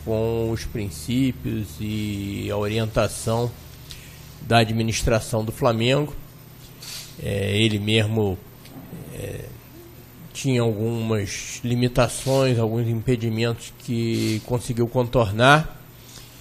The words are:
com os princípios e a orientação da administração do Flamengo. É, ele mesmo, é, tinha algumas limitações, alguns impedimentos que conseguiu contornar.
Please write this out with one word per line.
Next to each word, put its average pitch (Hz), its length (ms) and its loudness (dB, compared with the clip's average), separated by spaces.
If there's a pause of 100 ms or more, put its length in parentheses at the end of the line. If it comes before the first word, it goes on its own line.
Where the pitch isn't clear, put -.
com 113 480 0
os 113 140 -4
princípios 120 1040 -2 (100)
e 101 720 -4
a 101 60 0
orientação 113 920 0 (920)
da 117 160 4
administração 110 880 2
do 110 80 -4
Flamengo. 131 600 2 (1080)
É, 101 400 0
ele 107 180 2
mesmo, 107 580 2 (760)
é, - 320 -10 (880)
tinha 127 280 0
algumas 110 1040 -2
limitações, 123 960 2
alguns 113 300 0
impedimentos 113 880 0
que 113 680 0
conseguiu 120 400 0
contornar. 123 920 4 (600)